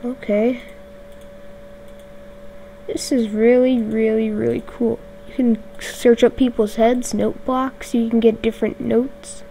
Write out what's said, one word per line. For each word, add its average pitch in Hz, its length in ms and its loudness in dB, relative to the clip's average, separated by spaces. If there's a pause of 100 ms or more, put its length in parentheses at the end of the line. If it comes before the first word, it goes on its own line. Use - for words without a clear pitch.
Okay. 240 580 0 (2250)
This - 260 -4
is 233 160 2
really, 240 520 4
really, 220 500 2
really 226 360 -2
cool. 226 320 -2 (300)
You - 60 -16
can 233 280 2 (160)
search - 460 4
up 220 120 4
people's 233 380 2
heads, 240 400 2
note 208 300 -2
blocks, 262 500 -4
you 226 160 2
can 233 80 4
get 220 240 4
different - 380 -2
notes 240 720 -2